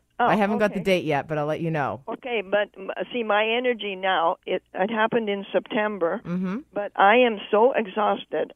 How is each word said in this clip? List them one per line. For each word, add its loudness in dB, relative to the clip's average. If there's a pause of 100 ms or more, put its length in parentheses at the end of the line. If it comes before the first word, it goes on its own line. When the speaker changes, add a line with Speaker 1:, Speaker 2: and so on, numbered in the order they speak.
(200)
Speaker 1:
Oh, 4
Speaker 2:
I 4
haven't 0
got 2
the -8
Speaker 1:
okay. -8
Speaker 2:
date 2
yet, -2
but -4
I'll -2
let -4
you -4
know. -2
Speaker 1:
Okay, -6
but, -2 (100)
m-, -12 (220)
see, -4
my 2
energy -2
now, 0 (100)
it, -2 (100)
it -2
happened 0
in -4
September, -2
Speaker 2:
Mm-hmm. -4 (140)
Speaker 1:
but -6
I 6
am 4 (120)
so 6
exhausted -2